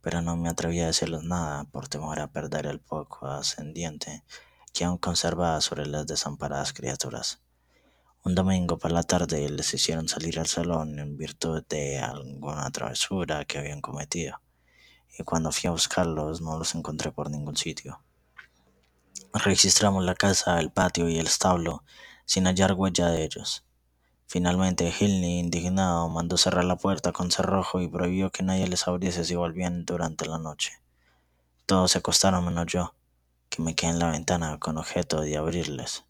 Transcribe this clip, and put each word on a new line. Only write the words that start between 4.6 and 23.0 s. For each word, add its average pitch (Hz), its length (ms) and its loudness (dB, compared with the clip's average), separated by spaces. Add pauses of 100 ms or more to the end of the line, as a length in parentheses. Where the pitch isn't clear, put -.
que - 80 0
aún 87 160 0
conservaba 85 640 0
sobre 73 260 -2
las 73 220 -4
desamparadas 71 640 -4
criaturas. - 680 -6 (840)
Un 92 100 2
domingo 90 440 4
por 85 120 -2
la 85 140 4
tarde 82 440 2
les 71 260 -2
hicieron 80 340 0
salir 80 320 -4
al 82 80 -2
salón 78 500 -2
en 73 180 -8
virtud 78 520 -4
de 69 320 -2
alguna 69 720 -6
travesura - 720 -4
que - 140 -6
habían 73 220 -8
cometido, 147 600 -6 (760)
y - 60 -10
cuando 80 300 -2
fui - 160 -2
a - 20 2
buscarlos 82 680 0
no 80 180 -4
los 82 160 -2
encontré 78 380 -4
por 76 180 -6
ningún 73 260 -4
sitio. - 460 -6 (1300)
Registramos 98 720 4
la 90 120 2
casa, 92 420 4
el 78 140 0
patio 87 360 2
y 82 120 0
el 80 80 -2
establo 85 560 2 (400)
sin 92 240 4
hallar 95 240 6
huella 90 340 4